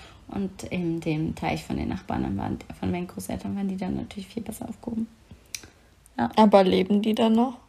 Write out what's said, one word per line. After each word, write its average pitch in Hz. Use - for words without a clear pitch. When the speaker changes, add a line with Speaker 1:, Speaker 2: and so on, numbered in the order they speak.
Speaker 1:
Und 196
in 170
dem 160
Teich 160
von -
den -
Nachbarn, -
dann -
waren, -
von 185
meinen 180
Großeltern, 196
waren 196
die 190
dann 190
natürlich -
viel -
besser -
aufgehoben. 226
Ja. 233
Speaker 2:
Aber 202
leben 185
die 214
dann 226
noch? 247